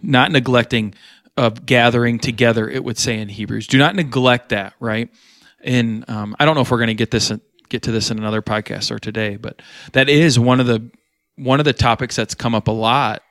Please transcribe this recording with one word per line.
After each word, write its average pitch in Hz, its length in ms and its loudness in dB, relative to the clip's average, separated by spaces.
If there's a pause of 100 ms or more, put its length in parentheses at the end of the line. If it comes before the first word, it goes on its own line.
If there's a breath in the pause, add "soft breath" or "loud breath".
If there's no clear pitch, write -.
not 135 300 2
neglecting 120 600 0 (420 soft breath)
of 113 280 0
gathering 120 540 2
together, 117 500 0
it 131 160 -8
would 117 140 -6
say 113 200 -4
in 107 100 -10
Hebrews. 110 380 -8
Do 135 120 4
not 156 160 4
neglect 127 560 0
that, 101 300 -4
right? 113 300 -4 (540 soft breath)
And, 117 460 -2
um, 107 280 -6
I 147 60 4
don't 156 100 4
know 143 60 0
if 123 100 0
we're 120 80 0
gonna 113 160 0
get 110 160 -2
this, 107 220 -2 (380)
get 120 120 -6
to - 100 -4
this 110 180 -2
in 110 80 -4
another 107 240 -4
podcast 104 480 -6
or 117 80 -6
today, 107 380 -6
but 110 260 -14 (300 loud breath)
that 131 180 2
is 147 280 6
one 127 220 4
of 127 60 2
the, 117 240 -2 (460)
one 131 220 0
of 147 60 2
the 143 80 2
topics 120 440 0
that's 113 180 -4
come 117 200 -4
up 107 140 0
a 113 40 0
lot 113 580 0